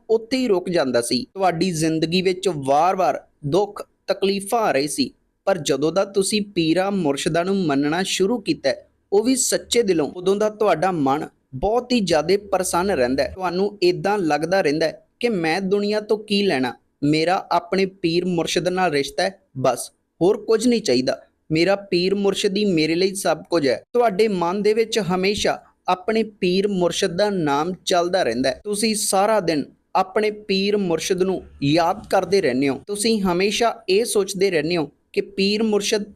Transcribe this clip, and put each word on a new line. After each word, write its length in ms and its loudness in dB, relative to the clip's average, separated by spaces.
ਉੱਥੇ 260 0
ਹੀ 120 0
ਰੁਕ 220 0
ਜਾਂਦਾ 320 2
ਸੀ। 220 -2
ਤੁਹਾਡੀ 480 0
ਜ਼ਿੰਦਗੀ 500 0
ਵਿੱਚ 260 -2
ਵਾਰ-ਵਾਰ 760 0
ਦੁੱਖ 420 -2
ਤਕਲੀਫਾਂ 540 -2
ਆ 120 2
ਰਹੀ 160 0
ਸੀ, 220 -2
ਪਰ 140 2
ਜਦੋਂ 320 0
ਦਾ 140 2
ਤੁਸੀਂ 340 -2
ਪੀਰਾਂ 380 0
ਮੁਰਸ਼ਿਦਾਂ 520 -2
ਨੂੰ 140 -2
ਮੰਨਣਾ 460 0
ਸ਼ੁਰੂ 360 0
ਕੀਤਾ 280 -2
ਹੈ, 180 -4
ਉਹ 120 4
ਵੀ 120 2
ਸੱਚੇ 460 0
ਦਿਲੋਂ, 260 0
ਉਦੋਂ 280 -2
ਦਾ 140 0
ਤੁਹਾਡਾ 420 0
ਮਨ 360 0
ਬਹੁਤ 380 -2
ਹੀ 80 2
ਜ਼ਿਆਦੇ 360 2
ਪ੍ਰਸੰਨ 540 -2
ਰਹਿੰਦਾ 320 2
ਹੈ। 120 -2
ਤੁਹਾਨੂੰ 480 -2
ਇੱਦਾਂ 360 2
ਲੱਗਦਾ 420 0
ਰਹਿੰਦਾ 260 0
ਹੈ 200 -8
ਕਿ 80 0
ਮੈਂ 340 -2
ਦੁਨੀਆ 380 0
ਤੋਂ 180 -2
ਕੀ 240 -2
ਲੈਣਾ, 300 0
ਮੇਰਾ 320 2
ਆਪਣੇ 340 0
ਪੀਰ 400 -2
ਮੁਰਸ਼ਿਦ 420 0
ਨਾਲ 220 0
ਰਿਸ਼ਤਾ 320 -2
ਹੈ, 160 -4
ਬਸ 320 -2
ਹੋਰ 240 2
ਕੁਝ 220 2
ਨਹੀਂ 160 4
ਚਾਹੀਦਾ, 380 0
ਮੇਰਾ 260 2
ਪੀਰ 380 -2
ਮੁਰਸ਼ਿਦ 420 0
ਹੀ 80 0
ਮੇਰੇ 300 2
ਲਈ 200 0
ਸਭ 360 -2
ਕੁਝ 180 2
ਹੈ। 140 0
ਤੁਹਾਡੇ 360 2
ਮਨ 340 -2
ਦੇ 120 2
ਵਿੱਚ 240 0
ਹਮੇਸ਼ਾ 500 0
ਆਪਣੇ 340 0
ਪੀਰ 460 0
ਮੁਰਸ਼ਿਦ 480 -2
ਦਾ 140 0
ਨਾਮ 420 -2
ਚੱਲਦਾ 380 0
ਰਹਿੰਦਾ 280 0
ਹੈ। 140 -8
ਤੁਸੀਂ 320 -2
ਸਾਰਾ 440 2
ਦਿਨ 240 -2
ਆਪਣੇ 340 0
ਪੀਰ 480 -2
ਮੁਰਸ਼ਿਦ 440 0
ਨੂੰ 200 -2
ਯਾਦ 460 2
ਕਰਦੇ 300 2
ਰਹਿੰਦੇ 280 2
ਹੋ। 180 -2
ਤੁਸੀਂ 360 0
ਹਮੇਸ਼ਾ 520 2
ਇਹ 160 4
ਸੋਚਦੇ 460 0
ਰਹਿੰਦੇ 260 0
ਹੋ 140 -2
ਕਿ 80 0
ਪੀਰ 420 0
ਮੁਰਸ਼ਿਦ 420 0